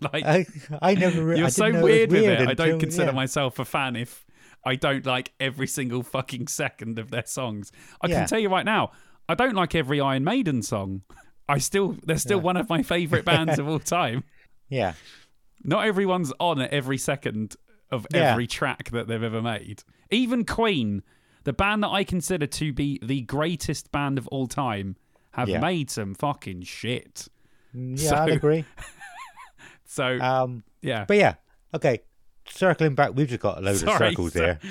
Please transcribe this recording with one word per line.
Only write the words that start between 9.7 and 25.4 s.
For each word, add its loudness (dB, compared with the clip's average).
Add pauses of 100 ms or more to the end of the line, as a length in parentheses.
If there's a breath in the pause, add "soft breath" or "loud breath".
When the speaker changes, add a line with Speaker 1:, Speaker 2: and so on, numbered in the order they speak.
Speaker 1:
every 0
Iron 0
Maiden 0
song. -4 (460 loud breath)
I 2
still, 0
they're 0
still 0
Speaker 2:
Yeah. 0
Speaker 1:
one 2
of -2
my 0
favourite 0
bands 2
of -2
Speaker 2:
<laughs> -
Speaker 1:
all 0
time. -2 (440 soft breath)
Speaker 2:
Yeah. -2 (680 loud breath)
Speaker 1:
Not 0
everyone's 0
on 2
at -2
every -2
second -4 (380)
of -4
Speaker 2:
Yeah. 4
Speaker 1:
every 0
track -4
that -4
they've -4
ever -2
made. -6 (260 soft breath)
Even 0
Queen, 0 (400 soft breath)
the -2
band 0
that -2
I 0
consider -2
to -4
be -2
the -2
greatest -4
band -2
of -6
all -4
time, -4 (380)
have 0